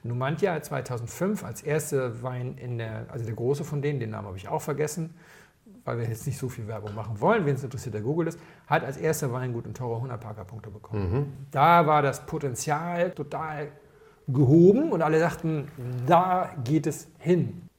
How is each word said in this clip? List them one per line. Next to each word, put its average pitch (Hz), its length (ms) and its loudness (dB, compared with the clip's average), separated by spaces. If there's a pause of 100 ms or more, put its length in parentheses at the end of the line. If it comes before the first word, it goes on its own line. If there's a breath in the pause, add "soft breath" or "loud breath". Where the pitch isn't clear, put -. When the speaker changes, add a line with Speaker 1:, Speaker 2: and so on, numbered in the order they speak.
Speaker 1:
Numantia 143 500 0
hat 151 120 -4
zweitausendfünf 135 760 -4
als 113 180 -10
erste 139 600 -2
Wein 127 340 -6
in 120 200 -6
der, 113 320 -6
also 117 160 -8
der 113 80 -6
große 127 300 0
von 143 180 -4
denen, 143 180 0
den 110 120 -4
Namen 104 160 -8
habe 95 100 -10
ich 95 100 -12
auch 151 140 -2
vergessen, 151 520 -4 (720 loud breath)
weil 123 120 -4
wir 117 100 -2
jetzt 113 200 -6
nicht 139 100 -4
so 127 120 -4
viel 113 180 -10
Werbung 104 280 -8
machen 107 260 -8
wollen, 196 240 4
wen 139 100 2
es 131 80 -6
interessiert, 113 320 -8
der 107 60 -4
googelt 160 280 0
es, 165 80 -10 (300 loud breath)
hat 151 160 2
als 147 140 -8
erster 156 360 0
Weingut 123 320 -4
in 113 80 -10
Toro 117 280 -6
hundert 120 200 -8
Parker-Punkte 107 480 -12
bekommen. 101 420 -4
Speaker 2:
Mhm. 139 140 2 (260)
Speaker 1:
Da 160 360 8
war 151 140 6
das 139 240 0
Potenzial 160 840 -2
total 147 580 -6 (580 soft breath)
gehoben 170 640 8
und 175 100 2
alle 156 180 4
sagten, 160 480 -2 (380)
da 180 460 4 (120)
geht 151 240 0
es - 200 -6 (120)
hin. 151 420 2 (180)